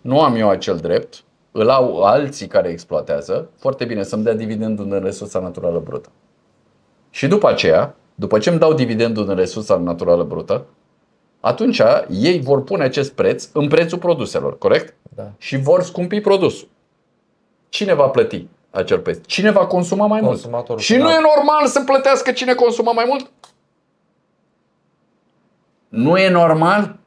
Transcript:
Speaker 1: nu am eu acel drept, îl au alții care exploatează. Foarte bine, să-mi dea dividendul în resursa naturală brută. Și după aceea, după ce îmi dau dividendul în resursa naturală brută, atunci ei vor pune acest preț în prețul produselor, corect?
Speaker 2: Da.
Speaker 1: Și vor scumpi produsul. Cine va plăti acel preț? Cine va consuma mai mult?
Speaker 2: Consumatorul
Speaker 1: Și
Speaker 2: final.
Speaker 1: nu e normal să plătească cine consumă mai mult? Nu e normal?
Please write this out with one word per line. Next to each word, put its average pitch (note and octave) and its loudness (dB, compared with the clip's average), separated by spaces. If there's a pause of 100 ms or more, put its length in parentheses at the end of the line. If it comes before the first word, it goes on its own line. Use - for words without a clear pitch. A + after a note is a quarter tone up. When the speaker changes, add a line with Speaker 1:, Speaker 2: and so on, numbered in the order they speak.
Speaker 1:
nu C3 0
am C#3 2
eu A2 2
acel F#2+ 0
drept, E2 -4 (280)
îl A2 0
au B2+ 2
alții B2+ 0
care F#2 0
exploatează. D#2+ -6 (100)
Foarte C3 -4
bine, A2+ -6
să-mi G#2+ -6
dea A2 0
dividendul G#2+ -6
în G2 -2
resursa F#2+ -8
naturală F2 -6
brută. D#2 -10 (1000)
Și - -6
după F#3+ 4
aceea, G2+ 2 (200)
după - -2
ce F3+ 0
îmi E3+ 0
dau D#3+ 4
dividendul A2+ -2
în G2 -2
resursa F#2+ -2
naturală F2 0
brută, E2+ -6 (720)
atunci A3 -2 (300)
ei C#3+ 0
vor C3+ 0
pune F#3 -4
acest C3+ -2
preț - -2
în D3 -2
prețul E3+ 0
produselor, B2 -4
corect? G#2+ 0 (200)
Speaker 2:
Da. G#2 -14
Speaker 1:
Și - -8
vor D3+ 2
scumpi F3+ -6
produsul. G3 0 (1000)
Cine G3 -2
va C#3+ 4
plăti G#2 0 (240)
acel F#2+ -2
preț? E2+ -6
Cine G#3 0
va G3 2
consuma F#3+ 0
mai G#3+ 0
mult? E3 0
Speaker 2:
Consumatorul A#2+ -8
Speaker 1:
Și G#3 0
Speaker 2:
final. C#4 4
Speaker 1:
nu E4 4
e D#4 4
normal D4 2
să C4+ 0
plătească C4+ 2
cine B3+ -2
consumă A#3 2
mai A3+ 0
mult? C4 -4 (2500)
Nu C#3 2
e F#3+ 4
normal? E3+ 2